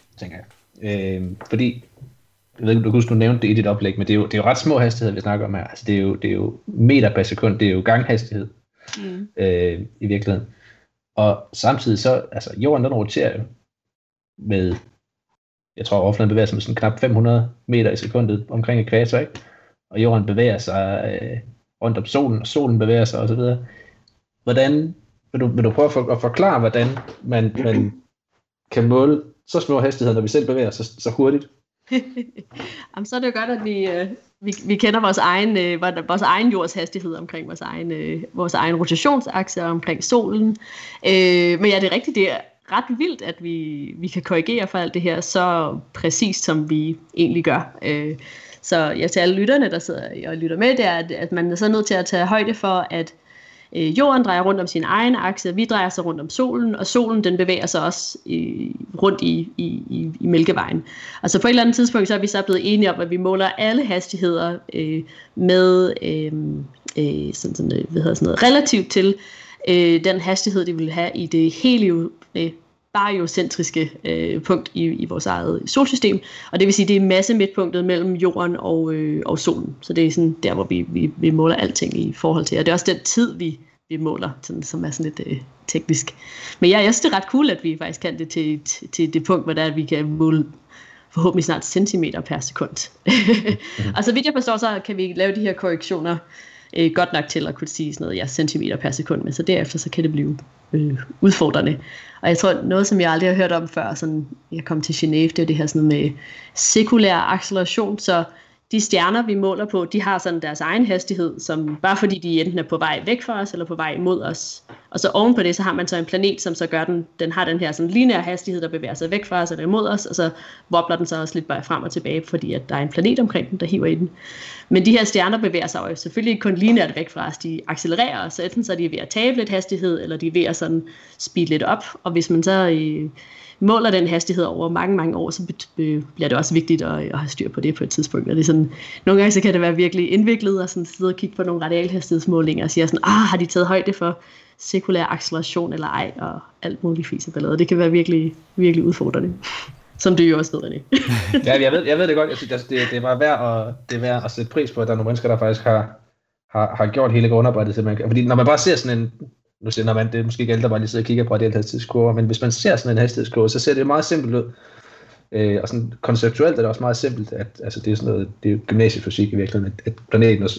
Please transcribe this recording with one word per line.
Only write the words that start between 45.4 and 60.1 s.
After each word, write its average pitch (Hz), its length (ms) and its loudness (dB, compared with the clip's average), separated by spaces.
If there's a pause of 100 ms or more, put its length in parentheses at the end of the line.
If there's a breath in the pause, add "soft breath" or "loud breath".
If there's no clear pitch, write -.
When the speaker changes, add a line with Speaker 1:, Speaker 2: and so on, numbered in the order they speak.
Speaker 2:
præcist, 190 500 -2
som 156 260 0
vi 156 280 -2 (200)
egentlig 170 260 2
gør. - 380 -2
Øh, 151 340 -4 (460 loud breath)
så - 160 0
ja, 156 300 0
til 165 120 0
alle 180 160 4
lytterne, 208 360 2
der 165 80 -4
sidder - 500 -10
og 165 80 -8
lytter 165 200 -4
med, 226 200 4
det 226 80 2
er, 180 120 2
at, 170 140 -6
at 165 200 -6
man 175 200 0
er 175 40 -4
så 214 120 0
nødt 214 180 2
til 214 80 -2
at 180 120 0
tage 180 200 0
højde 214 280 2
for, 190 380 -2
at, 165 220 -6 (600 soft breath)
øh, 160 240 0
jorden 269 240 4
drejer 180 180 2
rundt 190 200 2
om 180 60 -4
sin 170 160 -4
egen 233 320 2
akse, 185 340 -4
og 175 60 -4
vi 226 100 0
drejer 202 240 0
så 185 120 -8
rundt 165 200 -4
om 160 80 -10
solen, 240 460 -2
og 190 120 -4
solen, 226 360 2
den 180 140 2
bevæger 180 280 0
sig 165 200 -2
også, - 400 -6
øh, - 440 -4 (340)
rundt 196 180 2
i, 165 360 0
i, 175 80 -2
i, - 540 -6